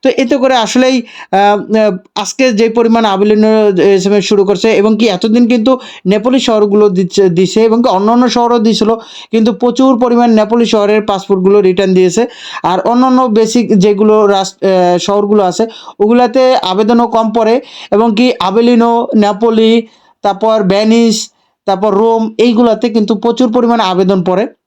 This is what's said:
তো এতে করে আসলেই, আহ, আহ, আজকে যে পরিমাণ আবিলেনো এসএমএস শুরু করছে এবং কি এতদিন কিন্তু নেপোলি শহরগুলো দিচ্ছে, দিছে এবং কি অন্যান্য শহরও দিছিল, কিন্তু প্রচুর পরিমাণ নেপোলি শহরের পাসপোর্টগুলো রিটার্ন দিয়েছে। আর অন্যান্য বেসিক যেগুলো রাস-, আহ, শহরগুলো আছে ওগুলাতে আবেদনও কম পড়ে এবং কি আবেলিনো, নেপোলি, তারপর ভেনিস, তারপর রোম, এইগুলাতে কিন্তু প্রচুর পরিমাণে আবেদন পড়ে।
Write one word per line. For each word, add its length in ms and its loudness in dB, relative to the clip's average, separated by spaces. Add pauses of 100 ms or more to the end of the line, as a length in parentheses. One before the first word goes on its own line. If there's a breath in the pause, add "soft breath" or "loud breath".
তো 160 0
এতে 200 -2
করে 180 0
আসলেই, 460 0
আহ, 380 -8
আহ, 580 0 (180)
আজকে 380 -4
যে 160 0
পরিমাণ 360 0
আবিলেনো 760 2
এসএমএস 440 0
শুরু 200 2
করছে 260 0
এবং 260 0
কি 120 0
এতদিন 380 0
কিন্তু 320 0 (260 loud breath)
নেপোলি 340 0
শহরগুলো 500 2
দিচ্ছে, 400 0
দিছে 340 0
এবং 200 0
কি 60 0
অন্যান্য 400 0
শহরও 300 0
দিছিল, 360 0 (360 loud breath)
কিন্তু 220 0
প্রচুর 460 0
পরিমাণ 320 0
নেপোলি 340 2
শহরের 360 0
পাসপোর্টগুলো 600 0
রিটার্ন 320 0
দিয়েছে। 340 2 (360 loud breath)
আর 160 -2
অন্যান্য 420 0
বেসিক 580 0
যেগুলো 480 2
রাস-, 380 -2
আহ, 320 2
শহরগুলো 460 0
আছে 240 -2 (320 loud breath)
ওগুলাতে 560 2
আবেদনও 520 0
কম 240 -2
পড়ে 300 0 (300 loud breath)
এবং 260 0
কি 220 2
আবেলিনো, 760 0
নেপোলি, 720 0 (340 soft breath)
তারপর 420 -2
ভেনিস, 680 0 (360)
তারপর 280 -2
রোম, 440 0
এইগুলাতে 520 0
কিন্তু 260 -2
প্রচুর 380 -2
পরিমাণে 300 0
আবেদন 400 0
পড়ে। 240 -2 (200)